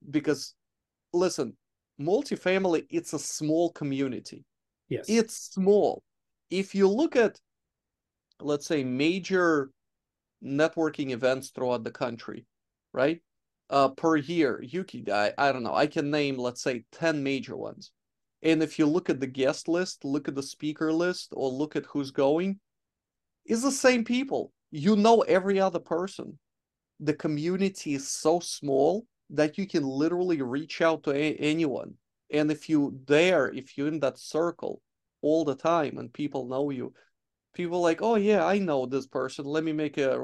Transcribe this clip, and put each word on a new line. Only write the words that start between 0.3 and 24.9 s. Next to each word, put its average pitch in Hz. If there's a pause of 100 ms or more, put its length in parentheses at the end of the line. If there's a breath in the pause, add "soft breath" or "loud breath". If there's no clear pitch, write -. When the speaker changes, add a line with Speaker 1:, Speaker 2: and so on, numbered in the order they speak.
Speaker 1:
listen, 175 (440)
multifamily, 185
it's 160
a 156
small 160
community. 135 (440)
Speaker 2:
Yes. -
Speaker 1:
It's 226
small. 190 (480)
If 190
you 196
look 262
at, 220 (1000)
let's 147
say, 147
major 160 (720)
networking 147
events 131
throughout 123
the 120
country, 120 (460)
right? 156 (480)
Uh, 139
per 160
year, 147
you 151
can, 120
I, 104
I 139
don't 127
know, 90
I 131
can 147
name, 143
let's 123
say, 127
ten 156
major 135
ones. - (520)
And 160
if 151
you 156
look 175
at 143
the 135
guest 131
list, 175
look 147
at 147
the 135
speaker 151
list, 175
or 135
look 147
at 147
who's 139
going, 165 (840)
it's 226
the 277
same 254
people. 240 (180)
You 165